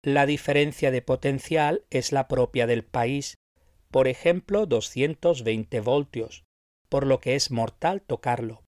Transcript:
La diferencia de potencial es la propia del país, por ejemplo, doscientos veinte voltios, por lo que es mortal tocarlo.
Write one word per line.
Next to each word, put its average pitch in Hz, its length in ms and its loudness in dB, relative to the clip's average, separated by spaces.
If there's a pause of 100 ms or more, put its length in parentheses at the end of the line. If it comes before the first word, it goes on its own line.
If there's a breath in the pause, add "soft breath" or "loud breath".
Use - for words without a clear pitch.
La 143 240 2
diferencia 147 640 0
de 127 100 -2
potencial 147 880 0
es - 220 -2
la 135 160 0
propia 123 400 0
del 117 160 0
país, 127 520 -4 (560)
por 131 160 4
ejemplo, 180 580 0
doscientos 139 760 0
veinte 110 380 -2
voltios, 123 600 -2 (440)
por 139 180 0
lo 135 140 2
que 127 160 0
es 139 160 -2
mortal 143 500 -2
tocarlo. 117 680 -4